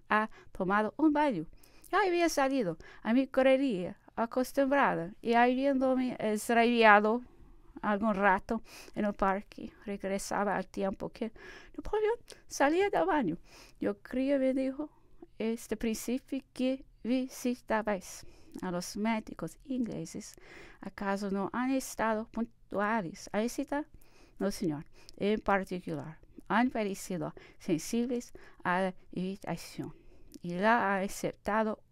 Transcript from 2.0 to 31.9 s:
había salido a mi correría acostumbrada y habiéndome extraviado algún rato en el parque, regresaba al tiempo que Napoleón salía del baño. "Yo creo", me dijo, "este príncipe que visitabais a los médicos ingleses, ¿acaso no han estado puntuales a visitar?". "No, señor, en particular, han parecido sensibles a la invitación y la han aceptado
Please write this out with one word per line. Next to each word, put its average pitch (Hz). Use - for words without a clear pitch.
había 349
salido 269
a 220
mi 262
correría 262
acostumbrada 233
y 233
habiéndome 254
extraviado 220
algún 208
rato 202
en 208
el 202
parque, 196
regresaba 196
al 185
tiempo 190
que 220
Napoleón 427
salía 330
del 403
baño. 294
"Yo 202
creo", 269
me 262
dijo, 269
"este 226
príncipe 233
que 262
visitabais 220
a 185
los 180
médicos 214
ingleses, 214
¿acaso 196
no 196
han 254
estado 226
puntuales 214
a 202
visitar?". 277
"No, 196
señor, 160
en 208
particular, 180
han 233
parecido 190
sensibles 240
a 180
la 185
invitación 175
y 175
la 202
han 190
aceptado 214